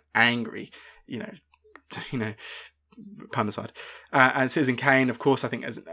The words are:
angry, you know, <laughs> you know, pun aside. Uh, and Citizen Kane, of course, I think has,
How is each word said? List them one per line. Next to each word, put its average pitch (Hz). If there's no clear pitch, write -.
angry, 113
you -
know, -
<laughs> -
you 143
know, 107
pun 110
aside. 104
Uh, 131
and 131
Citizen 127
Kane, 131
of 113
course, 135
I -
think -
has, -